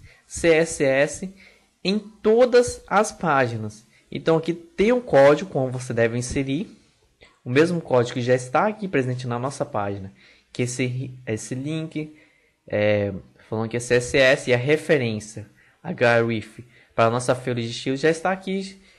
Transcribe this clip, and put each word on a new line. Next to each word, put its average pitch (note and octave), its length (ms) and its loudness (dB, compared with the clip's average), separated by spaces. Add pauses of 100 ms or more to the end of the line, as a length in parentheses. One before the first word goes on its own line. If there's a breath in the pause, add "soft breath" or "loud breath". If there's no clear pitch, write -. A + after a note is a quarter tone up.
(260 soft breath)
C - 220 -2
S E3 340 2
S C#3+ 520 0 (500 soft breath)
em G3 140 0
todas A#3+ 920 2
as G#3 240 2
páginas. A#2 760 -2 (240 soft breath)
Então D#3+ 280 0
aqui E3+ 160 -2
tem - 360 -2
um B3 120 2
código D3+ 480 6
como C3 200 -2
você B2+ 220 -8
deve A#2 240 2
inserir. C3+ 580 -4 (680 soft breath)
O B2+ 60 -8
mesmo E3 300 2
código B2 340 0
que C3 80 -4
já B2 120 2
está D3+ 320 0
aqui G#3+ 220 -6
presente B2+ 380 -2
na A#2+ 120 -4
nossa C3+ 280 -6
página. G2 440 -6 (400 soft breath)
Que - 120 -6
esse, B2+ 520 -4 (120)
esse A2 280 -6
link, D3+ 640 -8 (480 soft breath)
é, G#2 460 0 (380)
falando A2 180 -4
que A2+ 80 -6
é A#2+ 40 -4
C A#2+ 160 2
S B2 200 -2
S C3+ 340 4
e B2 40 4
a - 20 4
referência A#2+ 920 -2 (360 soft breath)
href A#2 800 0 (300 soft breath)
para A#2 100 4
a A2+ 60 4
nossa B2 240 0
folha B2 280 -4
de A2+ 80 -6
estilo C3+ 280 -6
já D#3 100 2
está E3 240 0
aqui. F#3+ 480 -8 (180 soft breath)